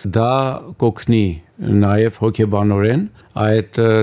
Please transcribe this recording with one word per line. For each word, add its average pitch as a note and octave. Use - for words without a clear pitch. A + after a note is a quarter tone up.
դա A2+
կօգնի A2+
նաև G2+
հոգեբանորեն G#2
այդ, G#2+
ը, A2+